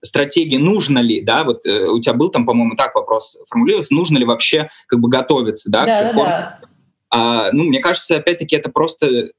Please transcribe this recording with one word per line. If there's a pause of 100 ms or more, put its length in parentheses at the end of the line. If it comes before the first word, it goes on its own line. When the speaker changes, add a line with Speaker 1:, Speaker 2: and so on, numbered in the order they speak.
Speaker 1:
стратегии,
нужно
ли,
да,
вот,
э,
у
тебя
был
там,
по-моему,
так
вопрос (120)
формулировался,
нужно
ли
вообще (200)
как
бы
готовиться,
да,
к
Speaker 2:
Да,
да,
Speaker 1:
перформансу? (120)
Speaker 2:
да. (420)
Speaker 1:
А,
ну,
мне
кажется,
опять-таки,
это
просто